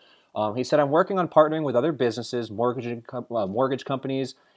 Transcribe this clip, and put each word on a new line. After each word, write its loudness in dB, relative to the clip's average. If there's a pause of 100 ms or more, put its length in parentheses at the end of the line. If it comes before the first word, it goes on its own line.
(360)
Um, -2
he -2
said, 2
"I'm 2
working 2
on 0
partnering 4
with 0
other 2
businesses, -2
mortgage -2
com-, -10
uh, 0
mortgage 0
companies, -4 (240)